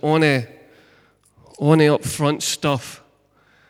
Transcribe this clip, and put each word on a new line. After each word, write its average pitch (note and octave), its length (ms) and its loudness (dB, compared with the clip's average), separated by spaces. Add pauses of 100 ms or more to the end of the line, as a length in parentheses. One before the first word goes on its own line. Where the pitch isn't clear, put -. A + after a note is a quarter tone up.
any, D3+ 420 2 (1120)
any D3+ 280 4
upfront D3+ 560 -2
stuff. - 600 -6 (680)